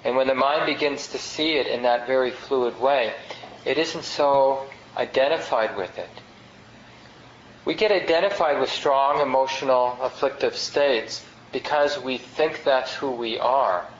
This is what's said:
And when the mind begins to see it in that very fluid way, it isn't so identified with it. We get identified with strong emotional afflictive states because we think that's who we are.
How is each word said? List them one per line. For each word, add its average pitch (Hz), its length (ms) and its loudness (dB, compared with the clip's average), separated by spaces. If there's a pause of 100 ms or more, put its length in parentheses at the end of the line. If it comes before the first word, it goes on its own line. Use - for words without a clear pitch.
And 123 120 -2
when 131 120 2
the 135 80 2
mind 143 300 2
begins 147 440 -2
to - 80 -8
see 156 400 -2
it 127 100 0
in 120 160 -4
that 120 240 2
very 131 240 2
fluid 120 480 -2
way, 127 340 2 (520)
it 131 120 0
isn't 160 260 -4
so 139 640 2 (320)
identified 127 800 0
with 92 200 -8
it. 87 120 -10 (1500)
We 160 120 -2
get 214 160 4
identified 170 680 2
with 131 120 0
strong 139 500 2
emotional 131 800 2
afflictive 131 540 -2
states 135 680 0 (280)
because 143 480 0
we 127 180 -6
think - 460 -4
that's 131 300 2
who 139 180 -4
we 117 260 -4
are. 117 480 2 (140)